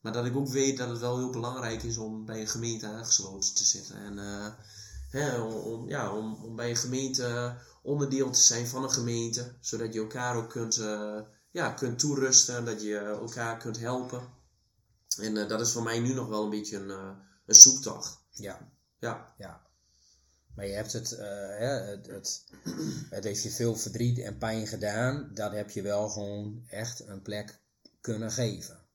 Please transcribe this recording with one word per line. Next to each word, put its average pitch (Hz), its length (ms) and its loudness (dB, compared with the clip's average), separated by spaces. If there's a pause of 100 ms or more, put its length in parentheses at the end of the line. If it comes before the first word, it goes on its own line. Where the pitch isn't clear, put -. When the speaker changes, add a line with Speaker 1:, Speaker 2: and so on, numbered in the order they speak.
Speaker 1:
maar 110 120 -8
dat 120 140 0
ik 123 100 0
ook 139 120 2
weet 135 280 4
dat 123 120 -2
het 117 100 -4
wel 123 200 0
heel 127 120 0
belangrijk 117 520 -4
is 117 140 -4
om 110 280 -6
bij 110 160 -6
een 107 80 -4
gemeente 113 380 -2
aangesloten 98 680 0
te - 100 2
zitten. 98 320 2
En, 101 220 -8
eh, 101 280 -4 (640)
hè, 135 300 0
om, 110 120 -4
om, 113 360 -6
ja, 107 280 -2
om, 214 180 -4 (100)
om 113 120 -8
bij 120 140 -2
een 117 60 0
gemeente 123 800 0 (260)
onderdeel 135 480 2
te - 100 6
zijn 117 260 6
van 131 160 -2
een 135 80 -2
gemeente, 120 720 0
zodat 110 320 -4
je 110 80 -2
elkaar 123 360 -2
ook 113 140 -4
kunt, 113 280 -2
eh, 107 420 -4 (300)
ja, 165 220 -2
kunt 123 260 -2
toerusten, 135 680 4
dat 107 180 -2
je 104 160 -2
elkaar 113 580 -4
kunt 117 220 -6
helpen. 123 500 -4 (920)
En, 107 180 0
eh, 104 120 0
dat 110 120 0
is 117 120 2
voor 117 100 0
mij 117 180 0
nu 123 140 2
nog 113 140 -2
wel 107 160 0
een 104 60 0
beetje 104 260 -4
een, 98 140 -8
eh, 95 200 -8 (360)
een 101 80 2
zoektocht. - 640 10 (120)
Speaker 2:
Ja. - 400 -12 (280)
Speaker 1:
Ja. - 400 -6
Speaker 2:
Ja. 90 220 -14 (960)
Maar 101 120 -6
je 98 80 -2
hebt 110 180 -4
het, - 200 -2
eh, 104 140 -8 (320)
hè, 117 100 0
het, 104 380 -4
het, - 380 -8 (200)
<clears throat> - 520 -4
het 98 80 -4
heeft 101 180 -2
je 113 80 -2
veel 117 260 2
verdriet 120 420 0
en - 200 -6
pijn 110 280 -2
gedaan. 110 680 0
Dat 104 180 -2
heb 104 180 -4
je 101 120 -4
wel 104 260 2
gewoon 104 600 -6
echt 117 380 -8
een 98 160 -12
plek 104 380 -8 (400)
kunnen 110 300 -2
geven. 110 480 -2 (160)